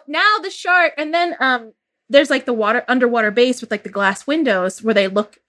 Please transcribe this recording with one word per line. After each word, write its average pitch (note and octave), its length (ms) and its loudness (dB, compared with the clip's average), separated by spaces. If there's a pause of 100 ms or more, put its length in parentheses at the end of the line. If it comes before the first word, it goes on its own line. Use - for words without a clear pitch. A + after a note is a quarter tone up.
now F#4+ 340 0
the F#4+ 80 -8
shark, F4 480 0
and D#4 160 -6
then, E4+ 280 0
um, B3 320 -2 (360)
there's, C#4 200 4
like, C4 160 -2
the A#3+ 80 -2
water, A3 340 0
underwater A#3 440 2
base B3 280 2
with, A3+ 100 -10
like, G#3 140 -6
the G3 60 -12
glass G3 360 -4
windows A3+ 560 0
where A3 120 0
they G3 160 2
look, G#3 400 -4